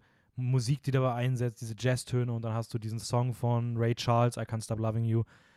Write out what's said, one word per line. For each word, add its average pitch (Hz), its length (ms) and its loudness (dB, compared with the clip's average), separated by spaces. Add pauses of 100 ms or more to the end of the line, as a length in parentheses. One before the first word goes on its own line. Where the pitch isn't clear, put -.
(360)
Musik, 127 480 0
die 135 80 -2
dabei 131 220 2
einsetzt, 120 480 -2
diese 113 160 -8
Jazztöne 123 560 0
und 117 80 -4
dann 110 120 -4
hast 113 200 -4
du 117 60 -4
diesen 110 200 -6
Song 123 340 0
von 120 440 0
Ray 117 180 2
Charles, 120 420 2
I 113 40 -4
Can't 110 220 -4
Stop 110 160 -4
Loving 113 260 0
You. 113 180 4 (340)